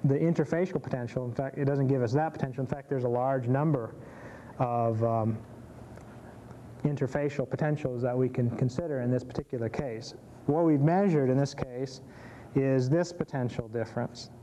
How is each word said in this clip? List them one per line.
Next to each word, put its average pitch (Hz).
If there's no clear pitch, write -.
the 139
interfacial 165
potential. 123
In 120
fact, 135
it 143
doesn't 139
give 131
us 113
that 156
potential. 139
In 127
fact, 139
there's 131
a 123
large 127
number 135
of, 117
um, 113
interfacial 143
potentials 135
that 123
we 131
can 123
consider 135
in 123
this 127
particular 123
case. 117
What 156
we've 151
measured 160
in 127
this 139
case 131
is 135
this 170
potential 123
difference 113